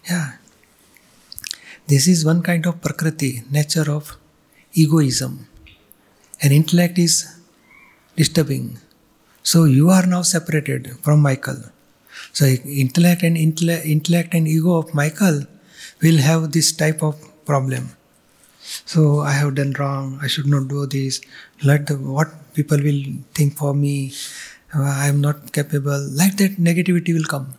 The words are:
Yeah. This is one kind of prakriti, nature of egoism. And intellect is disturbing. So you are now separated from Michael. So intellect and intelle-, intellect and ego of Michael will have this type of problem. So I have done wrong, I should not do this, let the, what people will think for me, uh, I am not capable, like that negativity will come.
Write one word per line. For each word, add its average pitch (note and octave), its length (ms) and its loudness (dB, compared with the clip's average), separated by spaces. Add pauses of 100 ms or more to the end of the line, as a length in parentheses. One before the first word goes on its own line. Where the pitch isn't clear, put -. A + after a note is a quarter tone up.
Yeah. D#3+ 240 -6 (1500)
This C#3+ 220 2
is E3 160 2
one E3+ 180 2
kind E3+ 240 -2
of E3+ 140 -4
prakriti, D3+ 680 -4
nature D3+ 400 0
of D3+ 260 -8 (560)
egoism. C3+ 720 2 (960)
And C#3+ 100 4
intellect F3 460 2
is - 400 -2 (800)
disturbing. C3 600 -2 (680)
So E3 200 4
you D3 260 6
are F#3 140 6
now F3+ 180 0
separated D3+ 800 -4
from D3+ 180 4
Michael. C3+ 380 -2 (720)
So C#3+ 140 2
intellect C#3+ 760 2
and E3 140 2
intelle-, D#3+ 480 0
intellect E3 500 0
and D#3+ 140 0
ego D#3+ 300 2
of D#3 160 -6
Michael D3+ 500 0 (580)
will D#3+ 160 6
have D#3+ 320 2
this D#3+ 220 0
type D#3 300 0
of D3+ 140 -2 (280)
problem. C3 460 -2 (920)
So D3 360 2
I C#3+ 120 -2
have C#3+ 220 0
done C#3 240 -2
wrong, C3+ 420 -6
I C#3+ 60 -6
should C3+ 200 -4
not C#3 200 2
do C#3+ 200 -4
this, C3+ 340 -4 (420)
let C#3+ 240 4
the, D3 100 -4
what C3+ 320 -2 (260)
people D3 240 0
will C#3+ 260 0 (300)
think D3 220 0
for C#3+ 180 -2
me, C#3+ 380 -2 (640)
uh, C#3 80 0
I C#3 240 -2
am C#3+ 140 2
not D3 320 -4
capable, C#3+ 600 -4
like F#3 260 2
that G3 180 0
negativity E3+ 580 0
will D#3+ 100 0
come. C3+ 340 -8